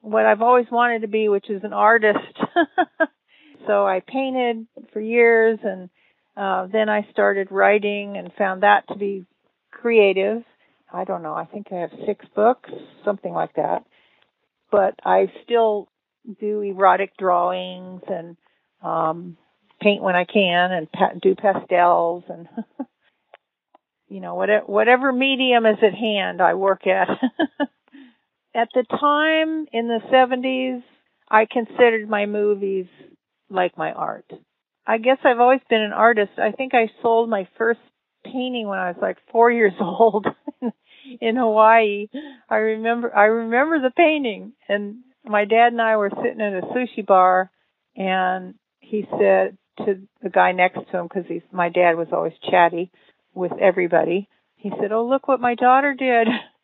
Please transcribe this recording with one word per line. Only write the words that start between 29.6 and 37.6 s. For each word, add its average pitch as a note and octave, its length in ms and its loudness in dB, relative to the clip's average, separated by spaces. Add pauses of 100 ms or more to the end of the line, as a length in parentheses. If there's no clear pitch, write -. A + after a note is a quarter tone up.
in A#3 140 -2
the A#3 120 0 (120)
seventies, B3+ 680 0 (480)
I A3 160 4
considered A3+ 600 0
my G#3 180 -2
movies G3+ 640 -2 (600)
like F#3 280 -4
my D#3 140 -6
art. - 340 -8 (640)
I A3 100 0
guess B3 260 2
I've A#3+ 160 2
always B3+ 300 4
been A3 120 2
an G#3 120 -4
artist. G#3+ 440 2
I A3 140 -2
think C4 220 -8
I A3+ 160 2 (120)
sold A3+ 280 2
my G3 180 -4 (100)
first A3+ 220 -2 (440)